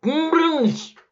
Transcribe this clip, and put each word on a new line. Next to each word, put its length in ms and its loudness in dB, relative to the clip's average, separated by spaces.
Камбербэтч. 760 0